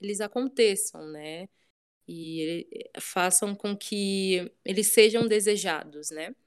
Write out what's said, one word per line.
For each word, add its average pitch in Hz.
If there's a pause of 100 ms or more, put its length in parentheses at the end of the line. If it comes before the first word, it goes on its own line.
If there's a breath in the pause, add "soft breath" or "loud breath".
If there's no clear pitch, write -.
eles 202
aconteçam, 208
né, 156 (600)
e, 165 (280)
eh, -
façam 185
com 202
que 190 (140)
eles 208
sejam 226
desejados, 180
né. 160 (120)